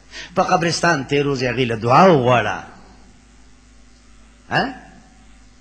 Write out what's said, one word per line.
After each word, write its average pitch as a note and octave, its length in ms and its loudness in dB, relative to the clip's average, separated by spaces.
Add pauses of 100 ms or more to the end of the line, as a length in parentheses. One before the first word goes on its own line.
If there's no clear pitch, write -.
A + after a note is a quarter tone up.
(340)
په F#3+ 80 0
قبرستان E3 680 -2
تېروځي، C#3 400 -2
هغې A#2+ 200 -2
له A#2 60 -4
دعا A#2+ 300 4
وغواړه. A#2+ 520 2 (1900)
ها؟ D#3 140 -2 (960)